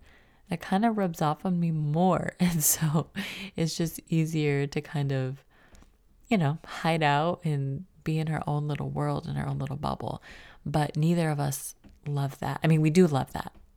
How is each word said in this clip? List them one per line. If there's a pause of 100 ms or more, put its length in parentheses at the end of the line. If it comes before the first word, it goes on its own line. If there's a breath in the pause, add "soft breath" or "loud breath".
(480 soft breath)
that
kind
of
rubs
off
on
me
more.
<laughs>
And
so (460 loud breath)
it's
just
easier
to
kind
of, (840 loud breath)
you
know,
hide
out
and (200)
be
in
her
own
little
world,
in
her
own
little
bubble. (420 loud breath)
But
neither
of
us (320)
love
that.
I
mean,
we
do
love
that. (240)